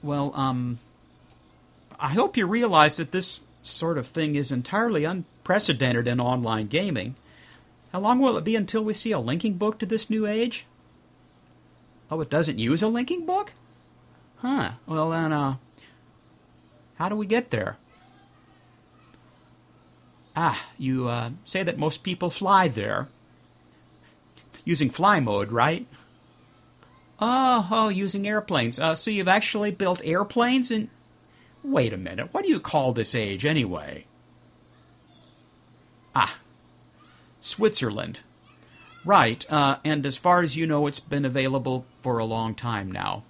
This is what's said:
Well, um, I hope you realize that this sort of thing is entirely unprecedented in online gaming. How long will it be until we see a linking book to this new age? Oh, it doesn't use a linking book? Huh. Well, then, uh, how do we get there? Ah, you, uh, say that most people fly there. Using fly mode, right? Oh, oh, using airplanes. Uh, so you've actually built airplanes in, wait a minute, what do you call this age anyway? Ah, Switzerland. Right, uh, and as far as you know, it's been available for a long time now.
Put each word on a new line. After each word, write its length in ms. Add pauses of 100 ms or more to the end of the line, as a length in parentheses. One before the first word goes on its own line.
Well, 320
um, 460 (1200)
I 140
hope 240
you 80
realize 500
that 160
this 300 (220)
sort 340
of 100
thing 280
is 140
entirely 540
unprecedented 1040
in 140
online 460
gaming. 480 (760)
How 80
long 200
will 180
it 80
be 100
until 300
we 80
see 180
a 80
linking 360
book 240
to 60
this 240
new 160
age? 400 (1500)
Oh, 100
it 80
doesn't 300
use 220
a 60
linking 380
book? 280 (840)
Huh. 340 (160)
Well, 240
then, 200
uh, 240 (1400)
how 140
do 60
we 100
get 260
there? 260 (2500)
Ah, 320 (100)
you, 300
uh, 240 (120)
say 200
that 140
most 260
people 260
fly 380
there. 420 (1600)
Using 240
fly 300
mode, 320
right? 340 (1300)
Oh, 500
oh, 200
using 380
airplanes. 520
Uh, 160
so 160
you've 160
actually 440
built 320
airplanes 680
in, 180 (760)
wait 300
a 40
minute, 360
what 120
do 40
you 100
call 340
this 200
age 320
anyway? 600 (2000)
Ah, 220 (1040)
Switzerland. 800 (840)
Right, 460
uh, 340
and 200
as 120
far 240
as 160
you 100
know, 180
it's 140
been 260
available 600 (160)
for 160
a 80
long 280
time 380
now. 380